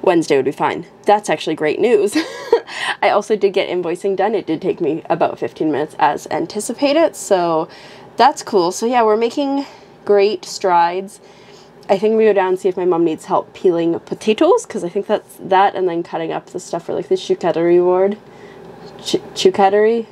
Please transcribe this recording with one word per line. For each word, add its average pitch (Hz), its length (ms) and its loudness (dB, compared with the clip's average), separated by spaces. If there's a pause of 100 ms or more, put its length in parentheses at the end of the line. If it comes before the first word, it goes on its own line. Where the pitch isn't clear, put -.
Wednesday 170 360 2
would 131 80 2
be 143 80 -2
fine. 110 320 -4 (180)
That's 208 260 2
actually 160 260 -4
great 151 260 -2
news. 208 340 2
<laughs> - 840 -2
I 202 80 2
also 202 260 0
did 196 160 0
get 175 160 -2
invoicing 180 480 -4
done. 196 180 0
It 190 140 -4
did 156 140 -4
take - 180 -4
me 160 300 -2
about 165 280 -2
fifteen 156 320 -4
minutes 147 300 -4
as 151 320 0
anticipated, 262 840 -2
so 170 500 -2 (480)
that's 269 260 2
cool. 180 300 0
So 208 140 -6
yeah, 240 180 2
we're 214 140 4
making 277 480 -2 (400)
great 202 400 2
strides. 180 720 -2 (720)
I 202 80 4
think 214 180 2
we 220 80 4
go 220 80 6
down 190 180 2
and 185 100 0
see 196 100 0
if 185 80 -4
my 180 80 -2
mom 170 180 2
needs 160 220 -2
help - 280 -2
peeling 170 460 0
potatoes, 311 680 0
'cause 180 200 -10
I - 20 -4
think 196 200 -6
that's - 340 -4
that, 185 340 2
and 180 140 0
then 170 140 -4
cutting 165 280 -8
up 160 200 -6
the 185 100 -10
stuff - 240 -8
for, - 80 -6
like, - 160 -6
the 190 60 2
charcuterie 175 640 2
board. 185 380 2 (840)
Ch-, - 140 -2 (160)
charcuterie? 208 800 2